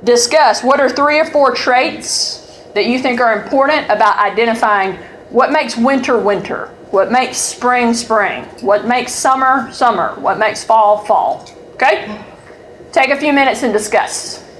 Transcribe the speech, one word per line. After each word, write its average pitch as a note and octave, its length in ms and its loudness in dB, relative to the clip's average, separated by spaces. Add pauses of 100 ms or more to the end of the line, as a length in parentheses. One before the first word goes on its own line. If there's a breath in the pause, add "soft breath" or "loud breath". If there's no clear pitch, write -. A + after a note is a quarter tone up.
discuss A#3+ 580 2
what C#4 180 2
are C4+ 80 2
three D4 300 0
or D#4+ 60 2
four C#4+ 300 2
traits - 1080 -4 (120)
that G3+ 120 0
you A#3+ 120 0
think B3+ 220 -2
are A3 200 2
important C#4 460 0
about G#3+ 320 2
identifying G#3 760 0 (360 loud breath)
what C4 220 2
makes D4 240 -2
winter B3+ 420 2
winter, G3 480 -2 (240)
what C#4 220 2
makes B3+ 240 0
spring A#3+ 560 0
spring, G3 520 -2 (160)
what G#3 260 0
makes B3 260 -2
summer C4 600 0
summer, G3+ 480 0
what - 180 -2
makes G#3+ 260 -2
fall G#3 340 4
fall. - 500 -2 (260)
Okay? B3+ 460 -2 (720)
Take C4 180 2
a C#4 60 0
few D4 160 0
minutes C4+ 300 2
and B3 100 -2
discuss. - 720 -4 (160)